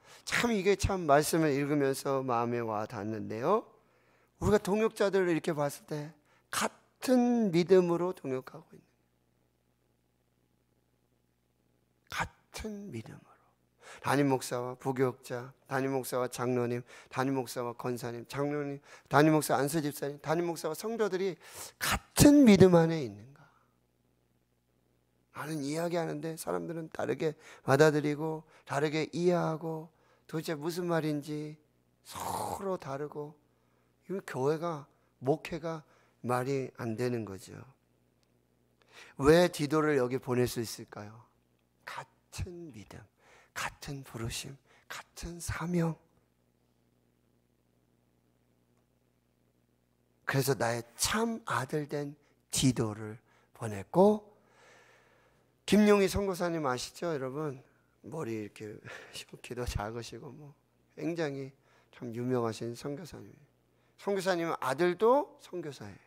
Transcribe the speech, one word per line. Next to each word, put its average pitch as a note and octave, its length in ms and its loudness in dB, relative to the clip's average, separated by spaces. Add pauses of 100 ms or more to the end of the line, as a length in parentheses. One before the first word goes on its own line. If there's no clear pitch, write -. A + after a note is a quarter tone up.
(240)
참, - 280 0
이게 G3 240 2
참 F#3+ 240 0
말씀을 D#3 500 4
읽으면서 C#3 720 0
마음에 A#2+ 380 0
와 A2 260 -4
닿는데요. A2 800 -2 (720)
우리가 G3+ 200 4
동역자들을 G3 680 2
이렇게 E3 240 0
봤을 C#3+ 340 -4
때 D3+ 280 -8 (360)
같은 A#3+ 1000 2
믿음으로 F3 640 4
동역하고 C3 600 -8
있는, - 140 -20 (3250)
같은 - 840 -10
믿음으로. - 400 -14 (680)
담임 C#3 280 2
목사와 B2+ 460 -2
부교역자, B2+ 800 -2 (140)
담임 C3+ 260 -2
목사와 B2+ 360 -2
장로님, B2 540 0 (260)
담임 C3+ 260 0
목사와 A#2+ 400 -4
권사님, A#2+ 520 -6
장로님, C#3+ 540 -4 (280)
담임 D3+ 240 8
목사 D3+ 220 4
안수 C#3+ 280 0
집사님, C#3+ 380 -4
담임 E3+ 260 0
목사와 D#3+ 280 -4
성도들이 G3 640 -2 (420)
같은 - 680 6
믿음 F#3 300 10
안에 E3 280 4
있는가? G#2 460 -12 (1900)
나는 D3 280 -6
이야기하는데 D#3+ 760 -2
사람들은 E3 540 -6
다르게 C3+ 440 -2 (300)
받아들이고 D3+ 800 4 (200)
다르게 D3 480 -2
이해하고 D#3+ 800 0 (420)
도대체 D#3+ 220 -4
무슨 E3 320 -4
말인지 D3+ 720 -2 (460)
서로 - 720 -6
다르고, D3 600 -10 (720)
이 F#3 180 -6
교회가, D3 600 -2 (320)
목회가 D#3 640 -2 (380)
말이 B2+ 560 -2
안 A#2 180 -4
되는 A#2+ 300 -2
거죠. F#2+ 260 -14 (1700)
왜 E3 300 8
디도를 D3+ 500 2
여기 B2 180 0
보낼 B2 320 0
수 A#2+ 120 -6
있을까요? A2 640 -12 (600)
같은 - 880 -12
믿음, G#2 260 -18 (540)
같은 - 520 -10
부르심, B2 520 -8 (320)
같은 - 500 -12
사명. E3 600 -2 (4000)
그래서 C3+ 300 4
나의 A#2 280 0 (140)
참 A3+ 480 0
아들 C#3+ 420 -2
된 D3 300 -6 (340)
디도를 A2 680 0 (340)
보냈고, E3+ 800 2 (1300)
김용희 G#3 420 6
선교사님 F3 560 -2
아시죠, C3+ 480 -4
여러분? C3+ 500 -6 (400)
머리 A#2 320 -8
이렇게 G#2+ 480 -10
<laughs> - 600 -16
키도 B2 220 -8
작으시고 A2+ 640 -8
뭐 C#3+ 240 -18 (420)
굉장히 D3+ 560 -4 (420)
참 A#2+ 200 -10
유명하신 A#2+ 600 -2
선교사님. B2+ 580 -12 (640)
선교사님은 F3 640 -2
아들도 F3 800 2
선교사예요. C#3 560 -12 (100)